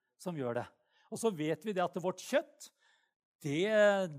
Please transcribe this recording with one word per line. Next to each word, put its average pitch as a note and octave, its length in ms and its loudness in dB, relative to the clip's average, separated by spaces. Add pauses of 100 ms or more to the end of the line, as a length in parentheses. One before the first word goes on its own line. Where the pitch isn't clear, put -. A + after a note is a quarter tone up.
(200)
som E3+ 180 -8
gjør A#2+ 240 -2
det. A#2+ 40 -10 (480)
Og - 80 -10
så A3+ 140 2
vet D3+ 280 -2
vi G#3 120 -4
det F3+ 80 0
at F3 180 -4
vårt F3+ 220 -4
kjøtt, - 480 -4 (720)
det, D#3 260 -2 (500)